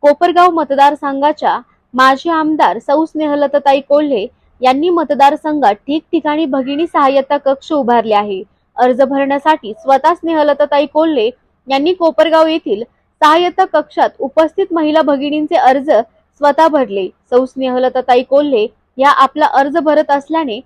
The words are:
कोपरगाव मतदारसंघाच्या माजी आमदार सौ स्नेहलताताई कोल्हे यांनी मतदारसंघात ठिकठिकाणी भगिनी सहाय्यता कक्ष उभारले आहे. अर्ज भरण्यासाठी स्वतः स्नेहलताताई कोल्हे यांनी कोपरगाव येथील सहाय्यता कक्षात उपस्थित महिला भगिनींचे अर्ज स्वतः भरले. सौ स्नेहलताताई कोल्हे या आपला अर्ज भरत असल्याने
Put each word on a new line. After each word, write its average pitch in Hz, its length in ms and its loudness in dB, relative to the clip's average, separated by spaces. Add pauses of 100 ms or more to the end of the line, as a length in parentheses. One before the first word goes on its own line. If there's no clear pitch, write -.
कोपरगाव 349 500 2
मतदारसंघाच्या 277 1080 0 (340)
माजी 269 360 2
आमदार 311 500 0
सौ 294 260 0
स्नेहलताताई 285 720 0
कोल्हे 277 480 -2 (340)
यांनी 269 280 0
मतदारसंघात 294 840 0
ठिकठिकाणी 302 720 -4
भगिनी 277 420 -4
सहाय्यता 277 500 0
कक्ष 277 340 -4
उभारले 233 440 0
आहे. 208 280 -4 (320)
अर्ज 254 260 0
भरण्यासाठी 277 760 -2
स्वतः 269 360 0
स्नेहलताताई 294 720 0
कोल्हे 294 440 0 (380)
यांनी 277 260 -2
कोपरगाव 320 540 2
येथील 285 360 -4 (380)
सहाय्यता 349 440 2
कक्षात 302 440 -2 (100)
उपस्थित 320 520 -2
महिला 311 300 0
भगिनींचे 294 540 -2
अर्ज 277 360 0 (460)
स्वतः 285 300 2
भरले. 208 400 -2
सौ - 380 -2
स्नेहलताताई 254 800 -2
कोल्हे 269 440 0 (300)
या 254 120 2
आपला 269 360 2
अर्ज 277 320 0
भरत 302 340 0
असल्याने 277 540 -4